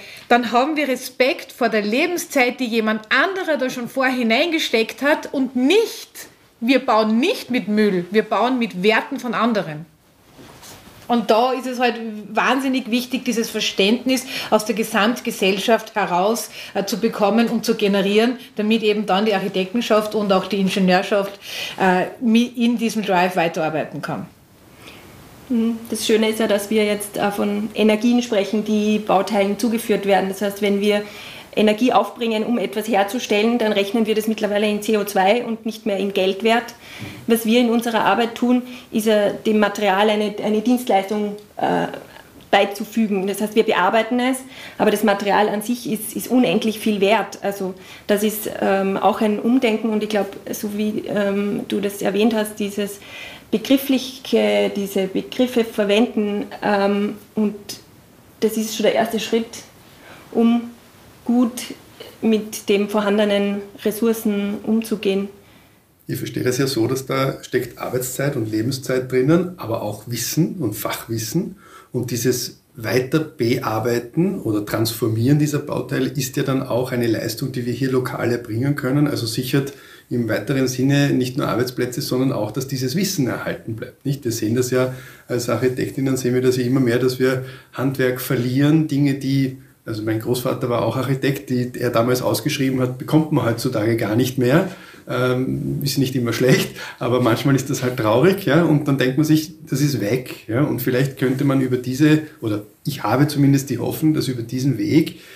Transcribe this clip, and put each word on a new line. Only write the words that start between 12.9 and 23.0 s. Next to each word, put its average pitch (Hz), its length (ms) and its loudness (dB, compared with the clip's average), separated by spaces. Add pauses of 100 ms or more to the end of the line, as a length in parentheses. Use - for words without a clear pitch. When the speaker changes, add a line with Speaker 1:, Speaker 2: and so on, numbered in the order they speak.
Speaker 1:
wichtig, 247 340 -2
dieses 226 240 -2
Verständnis 233 800 0 (240)
aus 214 160 2
der 233 80 -2
Gesamtgesellschaft 220 1200 0
heraus, 196 560 0 (240)
äh, 202 100 -2
zu 202 140 -4
bekommen 214 500 2
und 226 160 -2
zu 226 120 2
generieren, 208 600 2 (200)
damit 214 260 2
eben 208 240 0
dann 196 180 2
die 220 80 2
Architektenschaft 196 840 0
und 202 200 0
auch 185 100 2
die 202 160 -2
Ingenieurschaft, 196 720 2 (480)
äh, 185 280 2 (120)
mi-, 233 340 2
in 240 220 2
diesem 214 300 -2